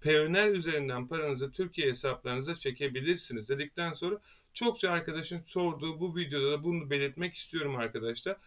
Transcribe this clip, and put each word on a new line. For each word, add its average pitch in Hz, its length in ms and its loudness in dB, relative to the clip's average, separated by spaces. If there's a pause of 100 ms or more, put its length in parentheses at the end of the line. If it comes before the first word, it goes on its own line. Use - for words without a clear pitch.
Payoneer 160 460 6
üzerinden 143 580 0
paranızı 139 440 -2
Türkiye 180 360 0
hesaplarınıza 127 640 -2
çekebilirsiniz 135 920 -2
dedikten 147 440 -2
sonra 190 280 -2 (340)
çokça 226 360 2
arkadaşın 165 560 -2
sorduğu 160 540 -2
bu 175 160 -2
videoda 143 360 0
da 147 120 -2
bunu 165 260 0
belirtmek 143 440 -2
istiyorum 143 420 -2
arkadaşlar. 117 600 -2 (100)